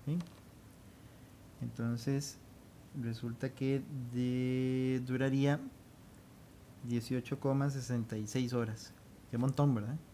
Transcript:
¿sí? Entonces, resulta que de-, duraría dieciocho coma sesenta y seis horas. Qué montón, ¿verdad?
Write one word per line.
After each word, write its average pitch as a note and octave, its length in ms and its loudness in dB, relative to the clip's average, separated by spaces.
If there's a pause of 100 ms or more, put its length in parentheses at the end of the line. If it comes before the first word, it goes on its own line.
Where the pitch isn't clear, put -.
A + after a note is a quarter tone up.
¿sí? D#3+ 140 0 (1400)
Entonces, A#2 760 -2 (640)
resulta A#2 500 -2
que C3+ 340 0 (280)
de-, B2+ 920 2
duraría C3+ 540 4 (1200)
dieciocho A#2+ 560 0
coma C#3 320 4
sesenta A#2+ 480 -2
y G#2+ 80 -4
seis B2+ 260 0
horas. A2 400 -2 (380)
Qué A#2+ 80 0
montón, C3+ 380 6
¿verdad? G#2+ 180 -2 (200)